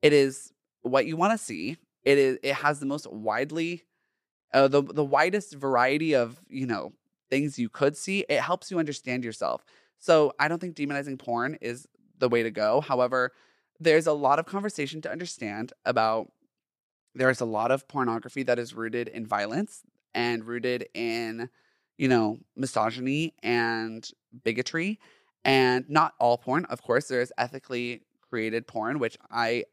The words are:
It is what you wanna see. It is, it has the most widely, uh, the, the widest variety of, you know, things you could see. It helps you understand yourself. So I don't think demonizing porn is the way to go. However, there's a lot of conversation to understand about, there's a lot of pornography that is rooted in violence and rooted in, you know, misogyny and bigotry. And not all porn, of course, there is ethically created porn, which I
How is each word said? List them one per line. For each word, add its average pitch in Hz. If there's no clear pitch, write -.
It 151
is 139
what 127
you 160
wanna 208
see. 107
It 143
is, 135
it 139
has 147
the 147
most 143
widely, 147
uh, 139
the, 143
the 147
widest 156
variety 139
of, 120
you 131
know, 101
things 139
you 117
could 147
see. 190
It 143
helps 170
you 185
understand 131
yourself. 95
So 156
I 147
don't 170
think 175
demonizing 139
porn 120
is 120
the 127
way 120
to 113
go. 107
However, 127
there's 160
a 156
lot 143
of 165
conversation 170
to -
understand 113
about, 110
there's 127
a 123
lot 113
of 135
pornography 123
that 120
is 117
rooted 113
in 113
violence 107
and 120
rooted 120
in, 117
you 135
know, 113
misogyny 127
and 113
bigotry. 160
And 127
not 156
all 120
porn, 151
of -
course, 127
there 127
is 127
ethically 123
created 113
porn, 120
which 113
I 117